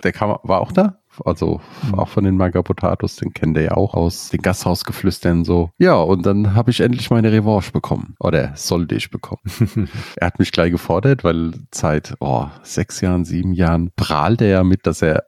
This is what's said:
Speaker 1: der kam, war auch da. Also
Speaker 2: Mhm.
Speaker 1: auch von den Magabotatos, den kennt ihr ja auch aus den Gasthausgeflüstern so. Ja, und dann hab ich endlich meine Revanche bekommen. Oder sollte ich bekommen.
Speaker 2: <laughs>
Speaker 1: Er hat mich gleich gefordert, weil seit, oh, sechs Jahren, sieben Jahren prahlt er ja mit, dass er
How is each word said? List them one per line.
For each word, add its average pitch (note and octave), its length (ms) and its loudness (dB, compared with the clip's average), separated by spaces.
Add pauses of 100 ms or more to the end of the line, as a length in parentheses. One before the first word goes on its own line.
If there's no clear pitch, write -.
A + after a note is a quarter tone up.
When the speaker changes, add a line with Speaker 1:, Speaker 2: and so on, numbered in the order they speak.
Speaker 1:
der F#2 80 0
kam, G#2+ 320 -2
war F#2 160 2
auch - 100 -4
da. F#3 300 0 (240)
Also D#2+ 360 -2 (260)
Speaker 2:
Mhm. G#2 80 -2
Speaker 1:
auch - 140 -2
von G2 160 0
den F#2+ 120 2
Magabotatos, F2+ 800 0
den - 180 -8
kennt D#2 240 0
ihr D#2+ 60 2
ja D2+ 140 0
auch G2 180 0
aus E2+ 360 -2
den - 120 -4
Gasthausgeflüstern F2+ 1000 0
so. E2+ 340 2
Ja, F3 160 4
und F2+ 320 2
dann G2+ 300 2
hab A#2 120 4
ich B2 120 0
endlich A#2+ 280 0
meine A2+ 220 4
Revanche G#2+ 400 2
bekommen. - 480 -4
Oder D2 380 0
sollte F2 400 -2
ich - 160 -6
bekommen. - 320 -12
Speaker 2:
<laughs> G2+ 440 -2 (280)
Speaker 1:
Er F2+ 100 -2
hat - 140 -4
mich F#2 100 2
gleich F2 220 2
gefordert, G2 500 0
weil E2 300 0 (200)
seit, D#2 460 -2
oh, C2+ 280 -2 (180)
sechs - 360 -6
Jahren, F2+ 240 0
sieben F2 280 -4
Jahren E2+ 420 0
prahlt E2 480 0
er G#2+ 60 4
ja F#2 160 4
mit, F#2 240 2
dass D#2+ 140 -2
er D#2 260 2